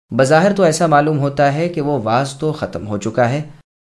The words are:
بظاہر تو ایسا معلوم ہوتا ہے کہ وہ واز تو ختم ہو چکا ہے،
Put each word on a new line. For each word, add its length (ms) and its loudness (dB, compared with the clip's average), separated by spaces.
بظاہر 380 4
تو 100 0
ایسا 240 2
معلوم 320 2
ہوتا 360 0
ہے 140 -2
کہ 120 -6
وہ 240 -2
واز 300 -2
تو 180 -4
ختم 340 -8
ہو 120 -4
چکا 320 -2
ہے، 120 -4